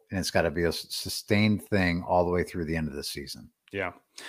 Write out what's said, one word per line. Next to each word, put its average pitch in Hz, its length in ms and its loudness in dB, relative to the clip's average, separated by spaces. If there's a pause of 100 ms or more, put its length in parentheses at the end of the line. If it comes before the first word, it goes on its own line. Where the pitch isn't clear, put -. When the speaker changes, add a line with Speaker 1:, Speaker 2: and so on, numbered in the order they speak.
Speaker 1:
and 95 100 -2
it's 80 120 -2
gotta 85 200 4
be 85 120 0
a 85 60 4
s-, - 200 -4
sustained 104 720 0
thing 90 440 2
all 90 180 4
the 87 60 0
way 87 120 2
through 87 220 -6
the 80 120 -2
end 78 100 -2
of 69 80 -8
the 69 80 -8
season. 69 460 -10 (240)
Speaker 2:
Yeah. 92 180 -4 (380)